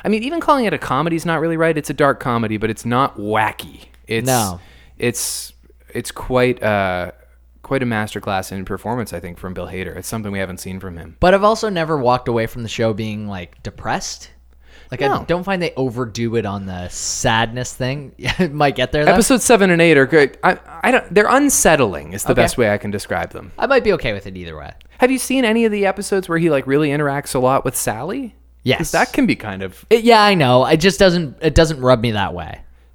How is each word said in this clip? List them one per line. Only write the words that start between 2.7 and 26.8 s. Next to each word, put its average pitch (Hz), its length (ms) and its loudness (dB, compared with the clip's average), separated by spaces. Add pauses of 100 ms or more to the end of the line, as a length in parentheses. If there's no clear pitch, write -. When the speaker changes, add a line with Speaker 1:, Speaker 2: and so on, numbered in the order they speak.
Speaker 1:
not 123 320 0
wacky. 107 720 -4 (200)
It's, 113 200 -2
Speaker 2:
No. 104 340 0 (360)
Speaker 1:
it's, - 540 -6 (420)
it's 117 180 -8
quite, 127 520 0
uh, 95 480 -2 (500)
quite 135 220 -4
a - 20 -2
masterclass 107 680 -4
in 98 100 -8
performance, 104 480 -6
I 87 80 -10
think, 87 180 -14
from 92 160 -12
Bill 90 140 -10
Hader. 90 300 -10
It's 92 100 -12
something 107 240 -8
we 98 80 -6
haven't 92 220 -8
seen 95 180 -10
from 92 160 -12
him. 82 240 -16
Speaker 2:
But 180 140 6
I've 196 100 2
also 220 240 2
never 165 300 -2
walked 123 320 0
away 113 180 0
from 120 160 -12
the 110 60 -10
show 113 240 -2
being, 107 340 -8
like, 92 360 -12
depressed. - 680 -8 (600)
Like, - 120 -4
I - 40 0
Speaker 1:
No. 403 200 -2
Speaker 2:
don't 175 160 -2
find 190 180 -4
they 165 160 -2
overdo 117 580 -4
it 107 120 0
on 98 180 -6
the 90 220 -8
sadness 117 840 -2
thing. 131 420 -8
<laughs> - 240 -6
It 180 140 2
might 147 220 2
get 127 160 -2
there, 151 140 0
though. 175 60 6
Speaker 1:
Episode 226 320 4
seven 202 260 6
and 170 140 4
eight 165 140 8
are 135 100 6
good. 143 360 4
I, 226 140 2 (260)
I 208 60 2
don't, 240 240 0
they're 208 160 4
unsettling 139 840 2
is 95 100 -10
the - 80 -2
Speaker 2:
Okay. 120 100 4
Speaker 1:
best 117 160 0
way 110 140 4
I 104 80 0
can 104 100 -6
describe 95 420 -6
them. 85 280 -16
Speaker 2:
I - 80 -2
might 262 160 2
be 208 100 2
okay 127 200 -4
with 98 120 -10
it 95 100 -14
either 85 220 -12
way. 73 140 -14 (260)
Speaker 1:
Have 254 140 2
you 262 80 0
seen 254 260 0
any 226 200 2
of 220 60 2
the 202 140 0
episodes 196 420 -2
where 165 120 0
he, 165 100 2
like, 139 160 2
really 143 240 2